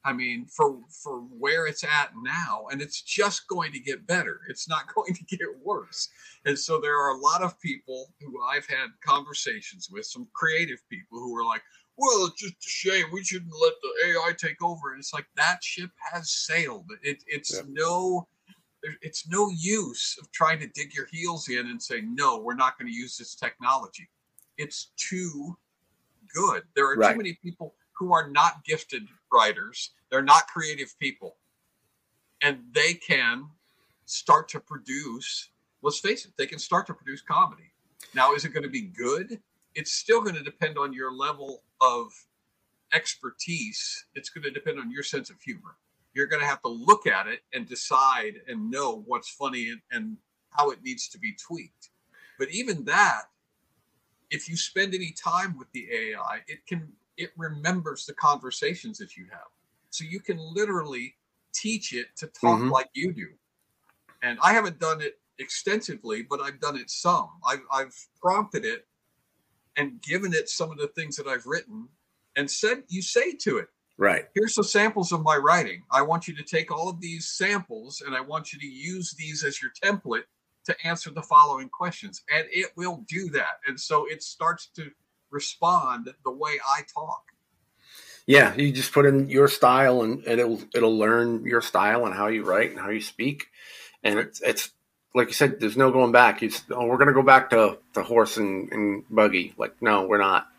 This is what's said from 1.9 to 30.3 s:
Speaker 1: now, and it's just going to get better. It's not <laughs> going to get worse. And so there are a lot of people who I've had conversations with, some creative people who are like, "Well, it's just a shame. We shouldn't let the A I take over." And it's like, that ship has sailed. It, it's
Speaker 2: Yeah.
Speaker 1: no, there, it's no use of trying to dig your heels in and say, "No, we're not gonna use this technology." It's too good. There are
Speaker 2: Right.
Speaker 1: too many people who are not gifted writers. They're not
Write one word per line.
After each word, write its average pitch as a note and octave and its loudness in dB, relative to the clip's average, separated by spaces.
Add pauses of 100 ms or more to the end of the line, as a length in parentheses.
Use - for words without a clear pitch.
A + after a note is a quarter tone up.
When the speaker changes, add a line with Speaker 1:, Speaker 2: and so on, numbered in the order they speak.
Speaker 1:
now, B2+ -6
and C#3 -6
it's - -10
just - 0
going E3 -4
to C3+ -12
get C3 -8
better. F3 -2
It's - -12
not D#3 -4
<laughs> - -14
going F#3 -2
to - -12
get - -10 (220)
worse. F3 -6 (360)
And C#3+ 0
so D#3 -2
there D3 0
are C#3+ 2
a C3 -10
lot D#3+ 2
of F3 -6
people C3 -10
who B2+ -12
I've C#3 -4
had C3 -4 (160)
conversations C#3 -4
with, G#2+ -12
some B2 -14
creative D#3+ -2
people - -16
who A#2+ -10
are A#2 -2
like, A2+ -2 (340)
"Well, A#3+ 2
it's - -8
just F#3+ -12
a - -16
shame. F#3+ 0
We F#3+ -10
shouldn't F3+ -8
let D#3+ 2
the E3+ -2
A E3 2
I E3 0
take D#3 -6
over." D#3+ -4
And C3+ -14
it's - -12
like, D3 -10 (100)
that E3+ 2
ship F3+ -8 (220)
has E3+ -6
sailed. B2+ -4 (140)
It, C#3+ -6
it's D3 -8
Speaker 2:
Yeah. - -8
Speaker 1:
no, F3 -2 (560)
there, D#3 -12
it's D#3 -12
no G3+ 0
use F3 -4
of - -20
trying D#3+ 2
to D3 -10
dig C#3+ -12
your C#3 -8
heels E3 -6
in B2 -4
and A#2+ -10
say, A#2+ -8
"No, A#2+ 0
we're A#2+ -6
not C3 0
gonna B2 -12
use A#2+ -10
this - -16
technology." C3 -4 (500)
It's - -10
too F3 -8 (760)
good. F#3 2 (100)
There C#3 4
are C4+ -2
Speaker 2:
Right. - 8
Speaker 1:
too A#3 0
many F#3 -6
people E3+ -14 (160)
who F3+ -2
are D#3 2
not D#3 2
gifted C3+ -6 (260)
writers. G#2+ 2 (200)
They're C3+ 2
not D3 4